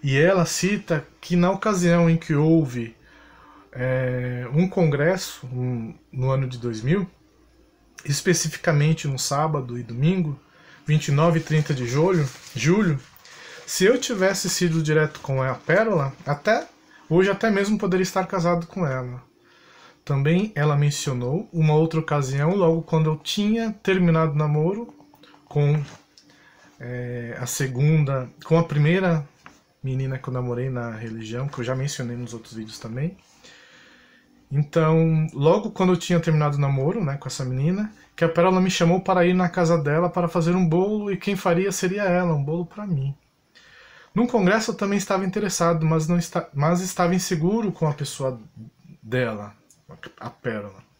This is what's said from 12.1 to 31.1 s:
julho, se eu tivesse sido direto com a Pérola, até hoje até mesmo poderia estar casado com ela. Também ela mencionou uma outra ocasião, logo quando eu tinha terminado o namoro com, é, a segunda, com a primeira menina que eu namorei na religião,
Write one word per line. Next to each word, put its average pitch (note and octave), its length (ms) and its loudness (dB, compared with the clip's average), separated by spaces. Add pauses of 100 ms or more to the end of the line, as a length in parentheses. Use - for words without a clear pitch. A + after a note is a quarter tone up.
julho, D#3+ 440 2 (680)
se - 180 -2
eu B3 160 6
tivesse G3 480 0
sido E3 360 0
direto D3+ 380 0
com C3+ 200 -4
a C3 140 -2
Pérola, E3 580 0 (100)
até G#3 440 -2 (420)
hoje F#3+ 220 4
até G3 180 0
mesmo G3+ 300 0
poderia F#3+ 240 2
estar F#3 240 -2
casado F3 400 0
com F#3 180 -4
ela. B2+ 380 -6 (840)
Também D#3+ 480 2
ela D3 220 2
mencionou C#3+ 760 -2
uma D#3 220 2
outra D#3+ 260 2
ocasião, D3 560 -2
logo E3 280 2
quando D#3+ 260 2
eu D#3 60 0
tinha G#3+ 560 -2 (100)
terminado E3 520 2
o D3 40 0
namoro D#3 560 0 (520)
com, D3 360 2 (1000)
é, B2 600 -10
a B2+ 80 -8
segunda, C3+ 840 0 (140)
com D#3+ 160 4
a E3+ 40 4
primeira E3 640 2 (540)
menina C3 380 -4
que - 80 -12
eu B2+ 60 -6
namorei B2+ 360 -4
na A#2+ 220 -6
religião, A2+ 560 -8